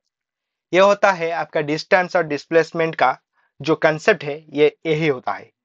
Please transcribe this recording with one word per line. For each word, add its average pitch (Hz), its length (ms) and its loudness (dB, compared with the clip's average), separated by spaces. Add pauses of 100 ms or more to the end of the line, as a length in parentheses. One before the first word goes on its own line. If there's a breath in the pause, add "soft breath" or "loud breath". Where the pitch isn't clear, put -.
(720)
ये 175 80 2
होता 202 320 4
है 165 180 -4
आपका 160 300 -4
डिस्टेंस 160 560 -2
और 175 60 2
डिस्प्लेसमेंट 160 720 -2
का 131 240 0 (440)
जो 156 140 0
कॉन्सेप्ट 156 480 0
है, 151 320 -10
ये 147 200 2 (100)
यही 156 220 -2
होता 123 240 -4
है, 95 200 -14 (120)